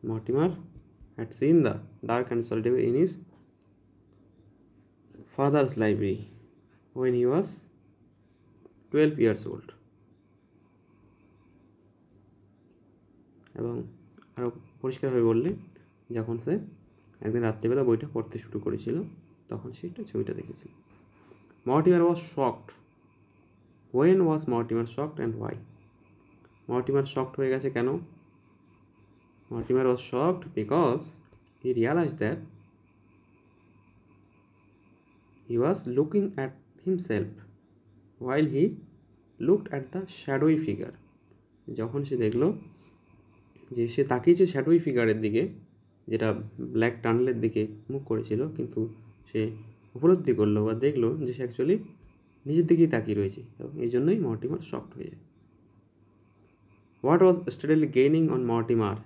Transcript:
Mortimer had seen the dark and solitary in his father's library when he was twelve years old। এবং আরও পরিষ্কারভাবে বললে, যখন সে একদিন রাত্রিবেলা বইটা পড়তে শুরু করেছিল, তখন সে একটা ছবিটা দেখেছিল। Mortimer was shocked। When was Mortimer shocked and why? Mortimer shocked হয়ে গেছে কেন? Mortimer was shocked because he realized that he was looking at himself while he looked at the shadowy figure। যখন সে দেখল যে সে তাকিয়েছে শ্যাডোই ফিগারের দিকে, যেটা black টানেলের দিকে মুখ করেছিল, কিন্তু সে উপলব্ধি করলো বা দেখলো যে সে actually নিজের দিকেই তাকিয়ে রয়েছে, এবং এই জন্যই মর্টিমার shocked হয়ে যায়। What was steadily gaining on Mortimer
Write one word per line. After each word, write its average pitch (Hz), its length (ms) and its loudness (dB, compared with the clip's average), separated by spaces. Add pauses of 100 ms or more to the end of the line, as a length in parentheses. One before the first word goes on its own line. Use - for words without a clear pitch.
Mortimer 123 400 0 (680)
had 113 120 -8 (100)
seen 156 180 4 (100)
the 104 80 -2 (360)
dark 123 220 0
and 117 160 0
solitary 117 400 0
in 120 140 0
his 185 80 0 (2250)
father's 139 380 2 (100)
library 104 360 0 (800)
when 127 200 2
he 123 140 4
was 196 140 2 (1400)
twelve 151 240 2 (100)
years 107 160 2 (100)
old। - 180 -12 (4000)
এবং 120 160 -6 (640)
আরও 120 120 -4 (320)
পরিষ্কারভাবে 127 500 0
বললে, 120 200 2 (680)
যখন 113 180 -4 (100)
সে 165 80 0 (720)
একদিন 117 220 0
রাত্রিবেলা 117 420 0
বইটা 117 240 2
পড়তে 113 320 -6
শুরু - 200 -8
করেছিল, 110 320 -4 (540)
তখন 113 260 -10
সে - 120 -16
একটা 202 200 -14
ছবিটা - 300 -4
দেখেছিল। - 320 -16 (1000)
Mortimer 170 400 6
was 170 100 0 (140)
shocked। 123 360 -2 (1300)
When 175 200 6 (120)
was 156 120 0 (120)
Mortimer 117 420 0
shocked 151 300 -6
and 113 160 -2
why? 107 140 -8 (1120)
Mortimer 135 440 0
shocked 131 260 -4
হয়ে 131 140 0
গেছে 131 240 -2
কেন? 120 120 0 (1600)
Mortimer 123 380 0
was 123 100 0 (100)
shocked 170 340 0 (140)
because 147 440 2 (580)
he 127 80 -2 (120)
realized 147 440 0
that 127 140 -2 (3000)
he 120 80 -6 (100)
was 190 120 0 (200)
looking 196 280 0 (180)
at 131 100 -8 (320)
himself 175 460 -2 (920)
while 143 300 2
he 147 80 4 (840)
looked 202 200 2 (100)
at 135 60 -6 (100)
the 185 80 -6 (180)
shadowy 151 460 2
figure। - 300 -6 (840)
যখন 117 280 -4
সে 135 80 -4 (100)
দেখল 117 180 2 (1300)
যে 120 80 0 (100)
সে 139 80 0 (100)
তাকিয়েছে 175 420 6
শ্যাডোই 147 320 4
ফিগারের 113 400 2
দিকে, 107 180 2 (680)
যেটা 110 160 0 (460)
black 117 300 0
টানেলের 120 400 2
দিকে 110 180 0 (300)
মুখ 139 100 -6 (100)
করেছিল, 107 300 -2 (160)
কিন্তু 113 240 -6 (480)
সে 110 120 -2 (560)
উপলব্ধি 156 420 4
করলো 104 280 4
বা 113 60 -2 (120)
দেখলো 135 220 2 (180)
যে 123 120 -4
সে 135 100 -8
actually 139 300 0 (680)
নিজের 160 220 2
দিকেই 165 260 6
তাকিয়ে 107 240 0
রয়েছে, 98 220 -4 (180)
এবং - 140 -10 (120)
এই 117 80 0
জন্যই 160 340 2
মর্টিমার 120 340 -4 (100)
shocked - 260 -10
হয়ে - 160 -12
যায়। - 100 -20 (1800)
What 165 220 6
was 180 80 8 (200)
steadily 156 420 2
gaining 156 280 4 (100)
on 127 60 0 (100)
Mortimer 113 440 2 (100)